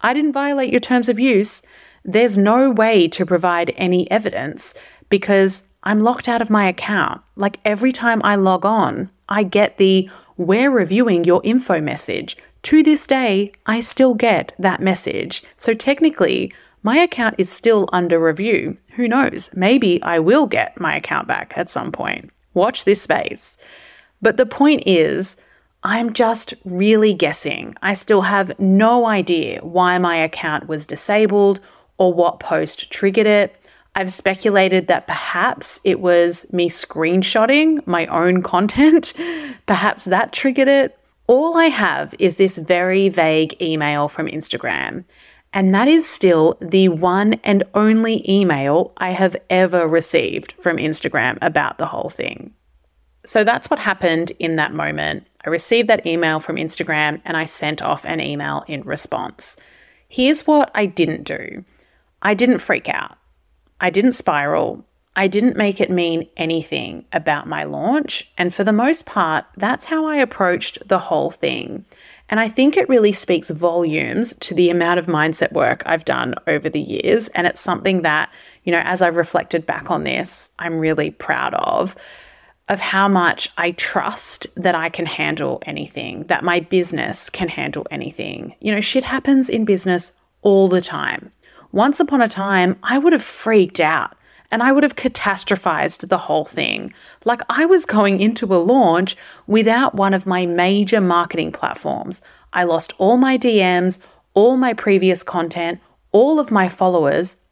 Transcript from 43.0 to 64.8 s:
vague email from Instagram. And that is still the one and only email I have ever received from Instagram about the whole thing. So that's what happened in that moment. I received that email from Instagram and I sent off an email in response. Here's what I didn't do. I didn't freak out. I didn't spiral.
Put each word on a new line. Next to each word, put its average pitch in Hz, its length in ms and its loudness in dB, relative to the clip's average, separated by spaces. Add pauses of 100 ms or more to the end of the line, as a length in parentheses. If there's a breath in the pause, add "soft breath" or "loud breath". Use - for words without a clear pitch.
vague 160 500 2
email 147 480 -2
from 156 200 -6
Instagram. - 760 -8 (480 soft breath)
And 190 220 2
that 214 120 4
is 311 220 4
still 165 500 2
the 190 300 2
one 180 460 0 (100)
and 196 200 2 (100)
only 220 520 2
email 170 720 2
I 185 140 -4
have 180 260 0 (140)
ever 180 360 2
received 160 640 -2
from - 260 -2
Instagram 143 640 -2
about 156 340 -2
the - 80 -4
whole - 240 -8
thing. - 440 -10 (760)
So 214 180 2
that's 226 240 0
what 294 100 0
happened 170 600 -2
in 160 180 -4
that 156 160 -2
moment. 151 540 -6 (180)
I - 60 -6
received 214 380 0
that 220 180 2
email 165 340 -2
from 156 160 -8
Instagram 151 720 -4
and 165 100 -6
I 160 80 -2
sent 151 380 -8
off - 240 -4
an 160 160 -6
email 143 440 -6
in 147 140 -10
response. - 800 -8 (500 soft breath)
Here's 277 380 0
what 294 280 2
I 208 120 0
didn't 170 380 -2
do. - 380 -12 (600)
I 208 100 2
didn't 233 280 2
freak - 280 -4
out. - 300 -8 (640)
I 185 80 0
didn't 208 220 2
spiral. 160 680 -2 (320)